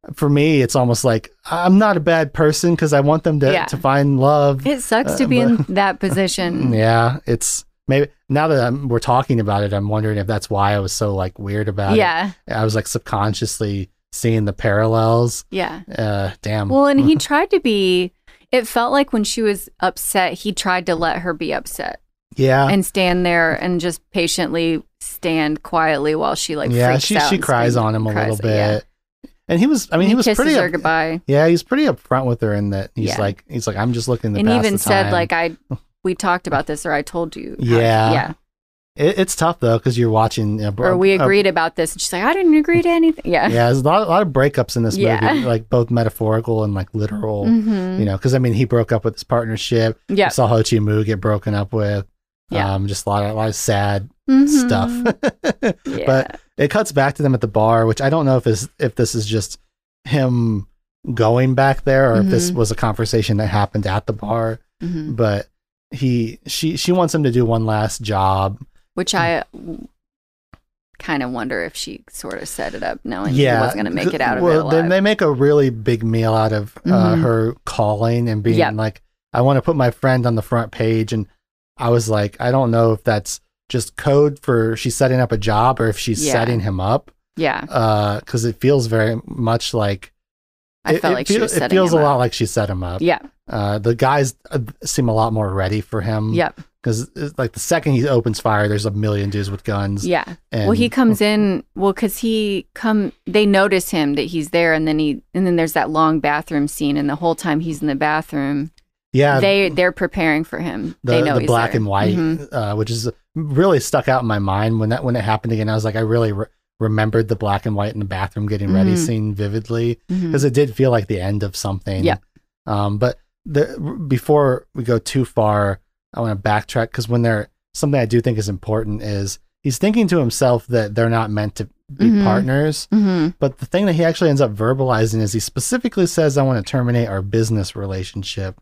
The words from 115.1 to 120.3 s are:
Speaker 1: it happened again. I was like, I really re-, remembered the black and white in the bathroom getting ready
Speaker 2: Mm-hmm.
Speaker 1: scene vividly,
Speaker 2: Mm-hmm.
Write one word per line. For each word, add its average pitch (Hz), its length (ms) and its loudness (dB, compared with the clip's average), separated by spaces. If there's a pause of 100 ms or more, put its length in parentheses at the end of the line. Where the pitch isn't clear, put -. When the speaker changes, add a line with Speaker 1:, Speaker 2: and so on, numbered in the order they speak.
Speaker 1:
it 113 80 -2
happened 110 280 -2
again. 107 160 -2
I 110 60 0
was 110 100 -2
like, 107 120 -2
I 113 40 0
really 113 320 2
re-, 101 140 -4 (320)
remembered 110 500 0
the 110 80 -2
black 98 300 -2
and 107 100 -2
white 104 160 -2
in 107 60 -8
the 104 80 -6
bathroom 98 400 -6
getting 101 260 -2
ready 190 220 4
Speaker 2:
Mm-hmm. 170 100 0
Speaker 1:
scene 107 300 -2
vividly, 113 640 -4 (120)
Speaker 2:
Mm-hmm. 180 220 -2